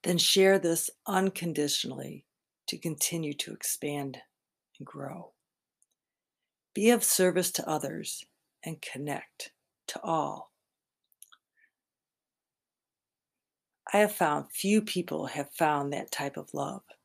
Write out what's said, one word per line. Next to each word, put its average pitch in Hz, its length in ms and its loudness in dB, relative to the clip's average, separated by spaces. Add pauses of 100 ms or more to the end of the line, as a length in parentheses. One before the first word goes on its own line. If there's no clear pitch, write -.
Then 175 160 0
share 190 400 6
this 165 320 0 (160)
unconditionally 147 1160 -2 (440)
to 131 100 -8
continue 156 560 -4
to - 180 -8
expand 143 680 -6 (600)
and 147 80 -14
grow. 139 460 -14 (1400)
Be 208 160 6
of 240 140 4
service 180 480 4
to - 160 -6
others - 560 -4 (400)
and 160 160 -8
connect - 720 -8 (380)
to - 140 -10
all. - 500 -2 (3500)
I 202 60 6
have 208 140 6
found 147 400 0
few 208 280 4
people 175 460 -4
have 143 240 -6
found 143 420 2
that 147 200 -6
type 143 240 -6
of 147 180 -12
love. 143 280 -6 (220)